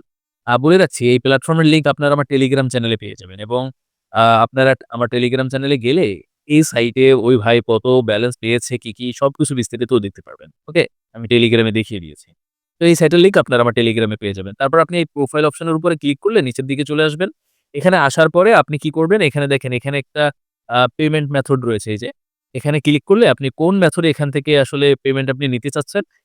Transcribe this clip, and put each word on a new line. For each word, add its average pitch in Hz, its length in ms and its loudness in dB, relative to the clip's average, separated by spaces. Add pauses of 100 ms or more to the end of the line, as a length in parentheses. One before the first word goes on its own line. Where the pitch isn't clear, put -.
(460)
আহ, 123 120 2
বলে 156 200 4
রাখছি 139 320 0
এই 123 100 4
প্ল্যাটফর্মের 156 460 0
লিংক 151 220 2
আপনারা 143 260 0
আমার 143 120 0
Telegram 135 440 0
চ্যানেলে 117 280 -4
পেয়ে 104 220 -14
যাবেন 95 200 -20
এবং, 123 320 -6 (400)
আহ, 104 80 -2
আপনারা 117 560 2 (140)
আমার 120 200 -6
Telegram 123 400 -2
চ্যানেলে 139 280 -4
গেলে 120 440 -2 (260)
এই 151 160 4
সাইটে 131 500 2
ওই 120 240 2
ভাই 117 300 2
কত 113 200 0 (180)
ব্যালেন্স 110 340 -2
পেয়েছে, 117 380 -4
কি 113 160 -14
কি 123 220 -10
সবকিছু 139 400 -2
বিস্তারিত 120 380 -4
দেখতে 104 320 -2
পারবেন। 69 240 -20 (180)
ওকে, 151 200 0 (260)
আমি 117 140 -14
Telegram-এ 113 440 2
দেখিয়ে 107 280 -6
দিয়েছি। 78 320 -20 (480)
তো 170 60 0
এই 170 100 6
সাইটের 170 240 2
লিংক 185 180 4
আপনারা 127 240 2
আমার 117 120 0
Telegram-এ 113 440 0
পেয়ে 101 160 -6
যাবেন। 98 200 -12
তারপর 139 260 0
আপনি 175 180 0
এই 165 80 -2
প্রোফাইল 151 400 -2
অপশনের 160 300 -2
উপরে 165 200 0
ক্লিক 277 240 -4
করলে 220 220 0
নিচের 131 240 -6
দিকে 139 180 -4
চলে 151 200 -2
আসবেন। 156 260 -2 (440)
এখানে 175 240 2
আসার 156 320 2
পরে 190 240 4
আপনি 156 240 2
কি 156 120 -6
করবেন, 165 320 0
এখানে 143 260 -2
দেখেন 139 260 -2
এখানে 139 240 -6
একটা, 147 340 -4 (360)
আহ, 123 200 2 (100)
পেমেন্ট 151 340 -2
মেথড 135 340 -2
রয়েছে, 110 260 -4
এই 104 60 -6
যে 123 140 -10 (440)
এখানে 147 240 -4
ক্লিক 147 260 0
করলে 214 220 4
আপনি 135 300 0
কোন 180 220 0
মেথডে 165 300 2
এখান 143 220 -2
থেকে 147 280 0
আসলে 139 360 0
পেমেন্ট 135 340 -4
আপনি 135 180 -4
নিতে 123 220 -4
চাচ্ছেন 160 320 -4 (240)